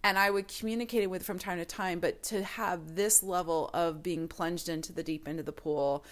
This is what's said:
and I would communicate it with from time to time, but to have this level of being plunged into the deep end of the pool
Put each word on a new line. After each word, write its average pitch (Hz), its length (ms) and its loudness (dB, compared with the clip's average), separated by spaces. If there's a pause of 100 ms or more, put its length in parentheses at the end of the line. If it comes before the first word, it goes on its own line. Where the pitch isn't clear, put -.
and 196 160 6
I 202 120 6
would 196 180 0
communicate 226 560 0
it 185 60 0
with 185 120 -4
from 185 160 -4
time 180 200 -4
to 170 60 -2
time, 180 360 -2
but - 240 0
to 202 180 -2
have 175 540 -4
this 208 260 6
level 175 520 0
of 160 280 2
being 165 240 -2
plunged 170 420 -4
into 160 240 -4
the 170 120 -6
deep 156 240 -6
end 160 100 -4
of 147 80 -6
the 151 60 -6
pool 143 600 0